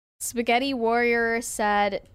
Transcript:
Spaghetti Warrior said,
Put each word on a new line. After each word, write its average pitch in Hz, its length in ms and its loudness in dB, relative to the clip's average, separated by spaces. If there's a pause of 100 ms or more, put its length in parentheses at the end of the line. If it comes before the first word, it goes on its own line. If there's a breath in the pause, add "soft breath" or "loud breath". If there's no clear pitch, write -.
(180)
Spaghetti 240 560 0
Warrior 233 680 0
said, 208 760 0